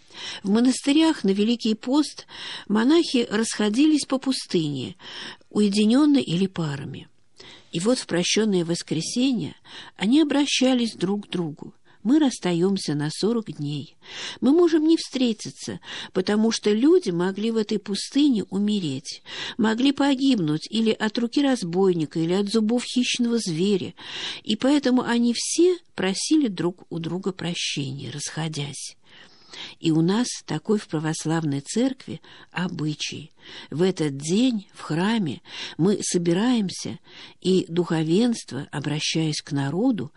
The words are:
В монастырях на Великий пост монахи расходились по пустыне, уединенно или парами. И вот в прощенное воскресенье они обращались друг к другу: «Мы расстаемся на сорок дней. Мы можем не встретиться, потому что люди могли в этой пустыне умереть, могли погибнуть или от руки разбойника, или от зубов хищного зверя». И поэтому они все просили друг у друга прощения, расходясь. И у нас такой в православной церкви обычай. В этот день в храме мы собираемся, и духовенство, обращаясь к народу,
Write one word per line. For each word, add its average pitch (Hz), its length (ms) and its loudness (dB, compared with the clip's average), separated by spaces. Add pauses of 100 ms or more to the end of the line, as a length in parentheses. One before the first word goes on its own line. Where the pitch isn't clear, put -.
(420)
В 196 60 -4
монастырях 277 760 4
на 196 80 2
Великий 220 440 2
пост - 520 -2 (420)
монахи 247 600 2
расходились 226 760 2
по 262 120 -2
пустыне, 147 800 -2 (540)
уединенно 214 680 4
или 185 280 0
парами. 143 600 -8 (600)
И 170 100 -6
вот 240 180 2
в - 80 -10
прощенное 180 580 2
воскресенье 170 880 -2 (420)
они 247 260 4
обращались 262 720 2
друг 202 320 -2
к - 40 -20
другу: 165 440 -6 (280)
«Мы 269 160 4
расстаемся 185 760 2
на 147 160 -2
сорок 214 420 -2
дней. 147 420 -8 (460)
Мы 254 120 4
можем 320 340 4
не 330 100 6
встретиться, 214 840 -4 (320)
потому 214 380 2
что 208 220 0
люди 285 380 4
могли 190 400 -2
в 226 80 -4
этой 214 200 -2
пустыне 214 640 0
умереть, 190 800 -4 (360)
могли 226 340 2
погибнуть 254 760 2
или 220 220 2
от - 260 -2
руки 233 240 0
разбойника, 185 760 0
или 165 140 0
от 202 160 0
зубов 220 360 0
хищного 240 540 -2
зверя». 175 560 0 (480)
И 214 140 -2
поэтому 254 460 2
они 233 340 0
все 349 400 2 (180)
просили 226 540 0
друг 175 420 -4
у 165 80 -6
друга 170 340 -4
прощения, 143 800 -6
расходясь. 147 840 -8 (840)
И 165 120 0
у 160 100 4
нас 202 260 2 (200)
такой 208 320 -2
в - 80 -8
православной 156 760 -2
церкви 233 640 -4 (280)
обычай. 156 840 -6 (380)
В 147 120 -2
этот 160 340 0
день 196 560 0
в - 80 -20
храме 180 600 -2 (340)
мы 190 260 2
собираемся, 190 960 0 (440)
и 185 260 2
духовенство, 165 1000 0
обращаясь 151 720 -2
к - 100 -10
народу, 165 640 -2